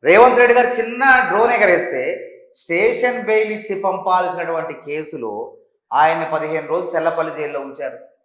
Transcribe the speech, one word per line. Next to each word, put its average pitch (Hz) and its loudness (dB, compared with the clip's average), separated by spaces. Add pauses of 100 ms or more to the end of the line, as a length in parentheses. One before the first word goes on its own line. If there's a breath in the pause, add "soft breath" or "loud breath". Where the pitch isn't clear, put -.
రేవంత్ 240 8
రెడ్డి 240 4
గారు 247 4
చిన్న 247 2
డ్రోన్ 233 2
ఎగరేస్తే 175 0 (240)
స్టేషన్ 233 -2
బెయిల్ 214 0
ఇచ్చి 202 -8
పంపాల్సినటువంటి 180 -2
కేసులో 143 -10 (400)
ఆయన్ని 160 2
పదిహేను 156 -4
రోజులు 175 -4
చెల్లపల్లి 160 -2
జైల్లో 143 -6
ఉంచారు. 139 -12 (260)